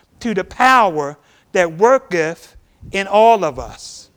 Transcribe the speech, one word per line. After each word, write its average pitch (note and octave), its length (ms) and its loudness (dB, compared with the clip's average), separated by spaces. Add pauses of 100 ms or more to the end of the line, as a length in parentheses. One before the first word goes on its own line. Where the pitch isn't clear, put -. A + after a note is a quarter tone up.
(200)
to A3 160 -4
the F#3 80 -4
power F#3 760 0 (360)
that F3 200 0
worketh F3+ 840 0 (360)
in G3 160 -4
all G#3+ 360 4
of C#3 140 -6
us. - 460 -16 (140)